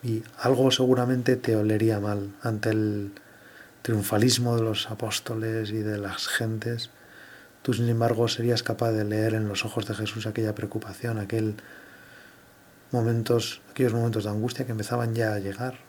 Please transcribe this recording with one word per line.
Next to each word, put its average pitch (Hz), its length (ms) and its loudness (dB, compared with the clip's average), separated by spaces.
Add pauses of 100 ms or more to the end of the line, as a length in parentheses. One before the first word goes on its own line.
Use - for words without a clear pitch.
y 113 200 -2 (160)
algo 131 320 6
seguramente 123 640 4
te 117 180 2
olería 107 460 4
mal 104 400 -4
ante 110 300 -2
el 104 420 0 (680)
triunfalismo 117 760 2
de 113 60 2
los 110 280 -2
apóstoles 110 800 -4
y 110 80 -4
de 107 200 -2
las 98 300 -6
gentes. 113 600 -2 (720)
Tú, 127 120 2
sin 117 140 2
embargo, 117 400 4
serías 117 340 0
capaz - 300 0
de 107 140 0
leer 107 300 2
en 110 120 0
los 101 160 -4
ojos 110 240 -4
de 110 60 -4
Jesús 107 340 -6
aquella 107 260 -2
preocupación, 107 640 -6
aquel 107 380 -2 (1400)
momentos, 117 800 0
aquellos 123 240 2
momentos 113 320 0
de 107 60 -2
angustia 117 340 -2
que 117 80 -6
empezaban 113 420 -2
ya 110 180 0
a 104 60 -2
llegar. 107 380 -6 (120)